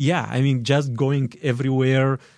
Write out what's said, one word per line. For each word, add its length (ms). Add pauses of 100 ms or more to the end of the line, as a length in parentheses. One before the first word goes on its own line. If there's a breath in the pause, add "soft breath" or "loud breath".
Yeah, 280
I 120
mean, 240
just 300
going 380 (100)
everywhere 760 (180 soft breath)